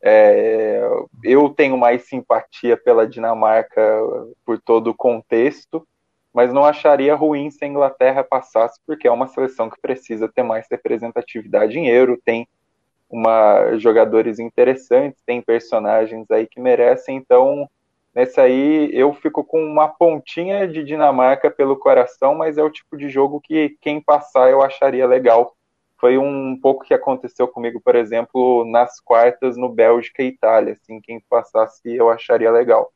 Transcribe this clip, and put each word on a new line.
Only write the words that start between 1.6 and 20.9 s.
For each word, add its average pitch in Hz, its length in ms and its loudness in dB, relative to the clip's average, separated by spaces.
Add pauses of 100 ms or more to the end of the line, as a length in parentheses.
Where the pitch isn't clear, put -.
mais 123 260 2
simpatia 120 720 -4
pela 113 320 2
Dinamarca 113 720 -2 (640)
por 110 140 -6
todo 113 280 0
o 117 80 -4
contexto, 123 920 -4 (480)
mas 123 200 0
não 139 120 2
acharia 147 480 2
ruim 147 380 -4
se - 120 -14
a 143 40 -8
Inglaterra 135 560 -2
passasse, 120 600 -4
porque 156 220 -4
é 120 40 2
uma 123 160 -4
seleção 131 420 -6
que - 100 -20
precisa 113 500 -8
ter - 140 -4
mais 113 260 -6
representatividade 113 1080 -6
em 165 100 -4
Euro, 123 360 2
tem 117 240 -4 (640)
uma, 110 680 2
jogadores 110 600 2
interessantes, 131 880 -2
tem 123 160 -6
personagens 110 880 -4
aí 110 160 -2
que - 140 -18
merecem, 127 560 0
então 135 520 0 (460)
nessa 127 280 0
aí 143 500 2
eu 139 200 2
fico 151 300 -6
com 160 200 -4
uma 151 260 0
pontinha 175 760 -2
de 156 160 -10
Dinamarca 139 680 0